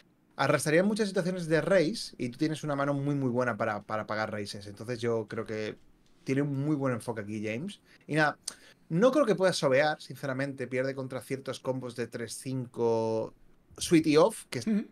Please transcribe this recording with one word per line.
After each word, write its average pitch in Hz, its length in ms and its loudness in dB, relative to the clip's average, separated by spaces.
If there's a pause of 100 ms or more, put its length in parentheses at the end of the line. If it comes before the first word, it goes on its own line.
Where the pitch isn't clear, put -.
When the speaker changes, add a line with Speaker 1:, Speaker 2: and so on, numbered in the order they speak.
(360)
Speaker 1:
arrastraría 147 480 4
muchas 208 240 0
situaciones 185 400 -2
de 156 140 4
raise 175 560 2
y 123 100 -4
tú 117 100 -10
tienes 156 260 -2
una 143 120 -2
mano 143 180 0
muy, 143 200 0
muy 135 160 0
buena 120 260 2
para, 104 260 -2
para 107 240 -4
pagar 107 240 -2
raises. 104 360 -8
Entonces 110 340 -8
yo 113 260 0
creo 110 200 -8
que 107 300 -6 (460)
tiene 135 200 0
un 147 120 -2
muy 143 220 0
buen 135 160 0
enfoque 110 300 -6
aquí, 104 200 -6
James. 120 380 -6 (260)
Y 143 80 -4
nada, 151 240 2 (520)
no 208 220 4
creo 294 140 4
que 202 80 4
pueda 185 180 4
sobear, 147 480 2
sinceramente. 135 640 -6
Pierde 131 280 -2
contra 131 280 -8
ciertos 135 380 -8
combos 127 360 -6
de 117 100 -2
tres 117 280 -10
cinco 117 1000 -2 (440)
sweet 160 280 4
y 147 100 4
off, 190 340 6
que 131 100 -6
Speaker 2:
Ujú. 220 320 0